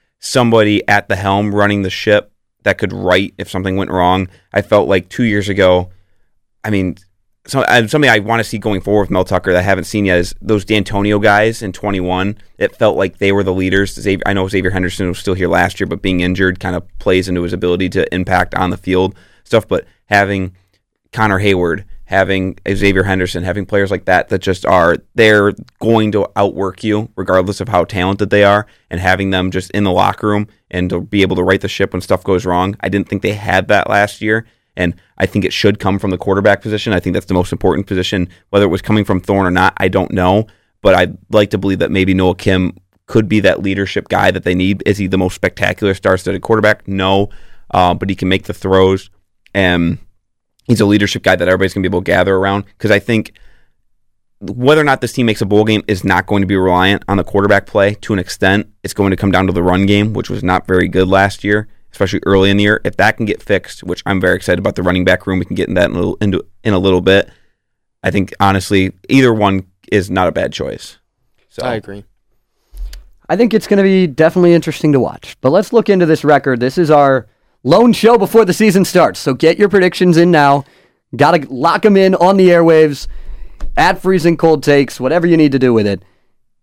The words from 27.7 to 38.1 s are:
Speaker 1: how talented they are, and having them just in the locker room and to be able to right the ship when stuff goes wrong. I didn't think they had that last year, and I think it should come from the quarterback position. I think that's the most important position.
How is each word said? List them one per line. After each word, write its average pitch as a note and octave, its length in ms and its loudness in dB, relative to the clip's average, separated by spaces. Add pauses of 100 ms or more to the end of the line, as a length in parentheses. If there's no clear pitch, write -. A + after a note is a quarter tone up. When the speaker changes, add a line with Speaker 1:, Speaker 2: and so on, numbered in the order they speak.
Speaker 1:
how F2+ 140 0
talented G2 440 -2
they G2+ 160 4
are, G2+ 220 4 (240)
and F2+ 100 -8
having F#2+ 300 0
them F#2 200 -2
just F2+ 200 -6
in G#2 140 -2
the F#2 80 0
locker F#2+ 360 0
room G#2 200 -2 (220)
and F2+ 200 -4
to F#2 100 -4
be G2 220 -2
able F#2 140 0
to F2+ 60 0
right F#2+ 200 -2
the G2 60 -6
ship - 260 -6
when F2+ 80 -6
stuff - 220 -4
goes F#2 200 -2
wrong. F2+ 360 -2
I G2 100 -6
didn't G2 180 -2
think G2 140 -6
they G2+ 100 -2
had G2 360 -4
that G2+ 200 2
last G#2 320 -2
year, A2 240 -2 (320)
and F2 180 -2 (220)
I F#2+ 100 -2
think F#2+ 180 -2
it - 80 -4
should G#2 280 0
come G2 180 -2
from G2+ 120 -4
the F2+ 80 -4
quarterback G2+ 440 0
position. G#2+ 300 -6
I F2+ 80 0
think F2+ 140 -4
that's F2+ 120 -6
the F#2 80 -4
most F2+ 180 0
important F#2 360 -2
position. F2+ 400 -4 (220)